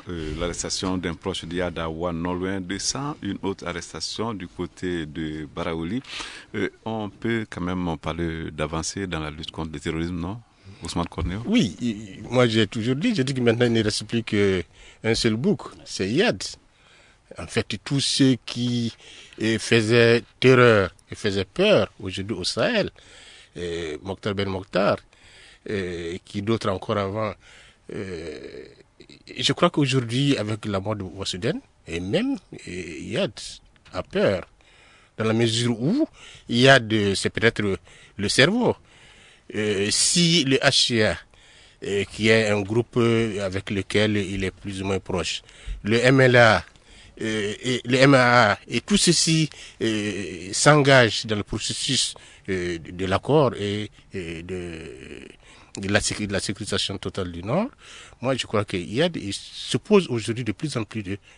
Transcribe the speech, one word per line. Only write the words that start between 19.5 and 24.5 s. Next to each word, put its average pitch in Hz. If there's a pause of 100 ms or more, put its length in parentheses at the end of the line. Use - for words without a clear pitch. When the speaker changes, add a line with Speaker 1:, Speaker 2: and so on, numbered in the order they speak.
Speaker 2:
faisaient 117 (180)
terreur 123 (160)
et -
faisaient 98
peur 175 (100)
aujourd'hui 95
au 90
Sahel, 202 (640)
eh, 82
Mokhtar 98
Ben 98
Mokhtar, 104 (720)